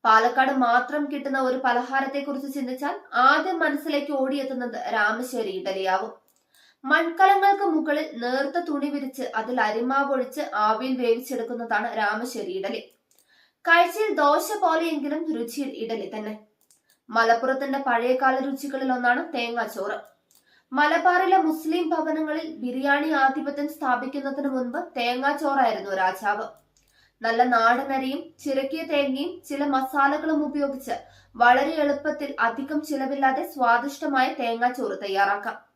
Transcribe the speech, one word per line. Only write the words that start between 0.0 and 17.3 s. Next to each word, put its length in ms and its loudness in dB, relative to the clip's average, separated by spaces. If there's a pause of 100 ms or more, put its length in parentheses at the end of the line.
പാലക്കാട് 480 4
മാത്രം 600 2
കിട്ടുന്ന 280 -4
ഒരു 240 0
പലഹാരത്തെക്കുറിച്ച് 880 -2
ചിന്തിച്ചാൽ 460 -6 (140)
ആദ്യം 440 4
മനസ്സിലേക്ക് 540 -2
ഓടിയെത്തുന്നത് 800 -4
രാമശ്ശേരി 580 0
ഇഡലിയാവും. 640 -2 (720)
മൺകലങ്ങൾക്ക് 800 4
മുകളിൽ 500 0
നേർത്ത 440 -2
തുണി 280 -2
വിരിച്ച് 360 -6
അതിൽ 380 -4
അരിമാവൊഴിച്ച് 800 0 (140)
ആവിയിൽ 460 0
വേവിച്ചെടുക്കുന്നതാണ് 960 -2
രാമശ്ശേരി 540 -4
ഇഡലി. 400 -6 (760)
കാഴ്ചയിൽ 460 4
ദോശ 480 2
പോലെയെങ്കിലും 720 0
രുചിയിൽ 340 -6
ഇഡലി 480 -6
തന്നെ. 300 -10 (640)
മലപ്പുറത്തിന്റെ 680 2